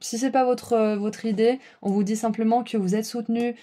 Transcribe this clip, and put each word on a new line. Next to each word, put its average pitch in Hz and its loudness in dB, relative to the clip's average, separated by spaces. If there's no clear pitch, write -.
Si - -6
c'est 254 0
pas 262 4
votre, 247 0
euh, 214 2
votre 208 -6
idée, 226 2
on 202 -2
vous 202 2
dit 214 0
simplement 226 0
que 233 -6
vous 190 0
êtes 220 0
soutenu 233 -2